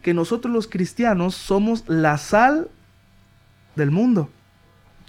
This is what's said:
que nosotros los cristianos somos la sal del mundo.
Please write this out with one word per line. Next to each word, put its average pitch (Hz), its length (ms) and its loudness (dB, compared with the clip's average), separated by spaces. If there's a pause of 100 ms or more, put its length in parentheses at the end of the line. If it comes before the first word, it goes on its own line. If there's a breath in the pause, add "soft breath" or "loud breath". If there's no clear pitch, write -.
que 175 120 0
nosotros 233 400 -2
los 220 140 -2
cristianos 185 680 -2
somos 214 520 -2
la 160 300 2
sal 262 520 2 (1040)
del 143 160 0
mundo. 202 380 2 (800)